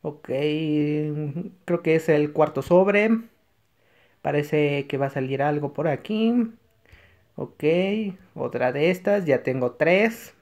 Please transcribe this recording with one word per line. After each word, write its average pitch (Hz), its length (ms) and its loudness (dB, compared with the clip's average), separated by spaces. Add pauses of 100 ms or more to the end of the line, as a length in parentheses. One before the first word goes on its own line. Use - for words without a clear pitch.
Ok, - 280 -12
creo 151 1500 -2
que 160 140 4
es 156 120 0
el 151 240 2
cuarto 147 300 0
sobre. 202 480 4 (1120)
Parece 147 640 0
que 143 100 -6
va 139 100 0
a 135 40 -4
salir 135 320 -4
algo 147 300 -2
por 156 160 -2
aquí. 226 640 0 (840)
Ok, - 300 -10 (720)
otra 127 340 -2
de 151 220 0
estas. 196 340 0
Ya 131 160 2
tengo 127 300 -2
tres, 190 680 0